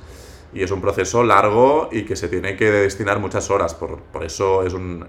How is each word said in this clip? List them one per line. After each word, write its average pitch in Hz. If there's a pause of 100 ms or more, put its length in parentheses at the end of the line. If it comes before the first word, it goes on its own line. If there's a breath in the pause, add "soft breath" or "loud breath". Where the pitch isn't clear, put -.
(540 loud breath)
Y 95
es 92
un 95
proceso 98
largo 113
y 110
que 95
se 87
tiene 92
que 107
destinar 101
muchas 98
horas, 95
por, 80
por -
eso 95
es 90
un, 90